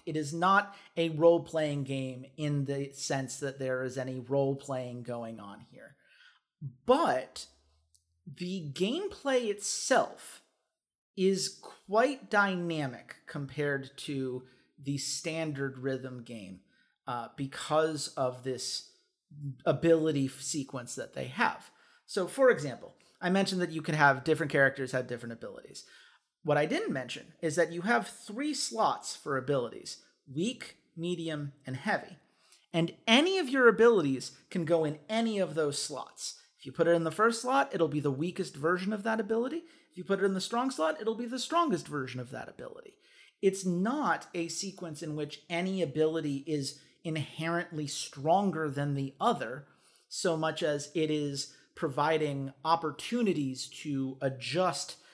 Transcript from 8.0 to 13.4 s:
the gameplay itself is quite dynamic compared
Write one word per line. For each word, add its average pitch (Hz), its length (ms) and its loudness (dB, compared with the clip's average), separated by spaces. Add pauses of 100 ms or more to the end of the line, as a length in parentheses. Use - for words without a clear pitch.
the 180 480 -8
gameplay 254 760 0
itself - 920 0 (760)
is 185 440 2
quite 262 680 0
dynamic 175 840 0 (100)
compared 143 680 -4